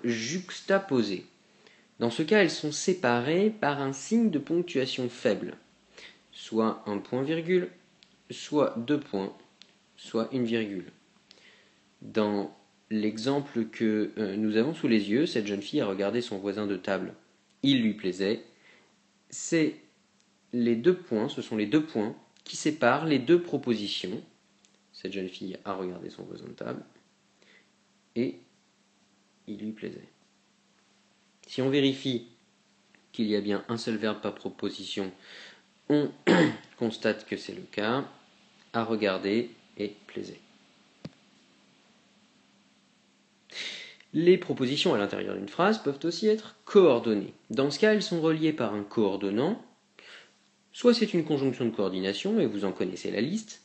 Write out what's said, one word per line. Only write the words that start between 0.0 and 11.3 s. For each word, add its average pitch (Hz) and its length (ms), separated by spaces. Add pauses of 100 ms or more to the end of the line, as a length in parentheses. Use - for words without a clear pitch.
juxtaposées. 123 1200 (720)
Dans 117 120
ce 160 120
cas, 208 180
elles 165 100
sont 151 200
séparées 151 760
par 143 320
un 135 100
signe 220 380
de 151 100
ponctuation 135 680
faible, - 480 (720)
soit 110 540
un 101 140
point-virgule, 165 720 (600)
soit - 480
deux 127 220
points, - 340 (640)
soit 113 340
une 127 140
virgule. 107 480 (1080)